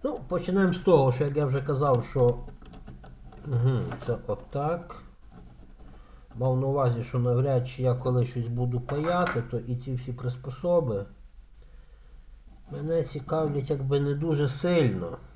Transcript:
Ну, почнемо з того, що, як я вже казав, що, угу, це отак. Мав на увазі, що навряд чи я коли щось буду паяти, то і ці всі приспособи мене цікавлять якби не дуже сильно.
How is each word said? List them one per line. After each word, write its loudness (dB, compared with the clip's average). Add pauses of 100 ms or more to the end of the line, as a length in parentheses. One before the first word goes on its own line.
Ну, -2
почнемо 2
з -2
того, 6
що, 2
як 0
я 2
вже 0
казав, 2
що, 4 (1080)
угу, 2 (260)
це -2 (100)
отак. -4 (1400)
Мав 2
на 2
увазі, 2
що -2
навряд 2
чи -8
я 4
коли 2
щось -4
буду 0
паяти, 0
то -4
і -4
ці -6
всі -6
приспособи 0 (1700)
мене 0
цікавлять -2
якби 2
не 0
дуже 2
сильно. 2 (180)